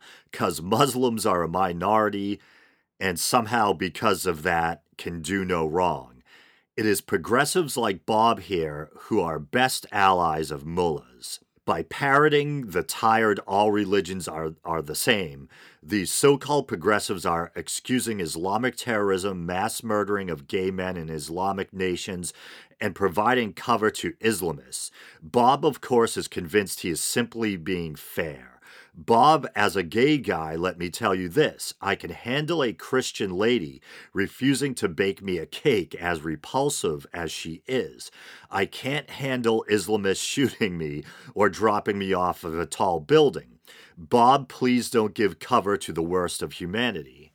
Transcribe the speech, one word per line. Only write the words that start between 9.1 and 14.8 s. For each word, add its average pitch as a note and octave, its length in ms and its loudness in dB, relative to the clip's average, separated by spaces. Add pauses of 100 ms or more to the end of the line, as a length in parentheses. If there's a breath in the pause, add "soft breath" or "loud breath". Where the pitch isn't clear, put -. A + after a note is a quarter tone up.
are E2 200 -2
best B2 520 0
allies F2 600 2
of C#2+ 140 -8
mullahs. E2 720 -4 (240)
By F2+ 200 -2
parroting C#3+ 880 2
the E2+ 100 0
tired A2 680 2
all G2+ 240 4
religions F#2+ 560 0
are, D#2+ 280 -6 (100)
are E2 160 -2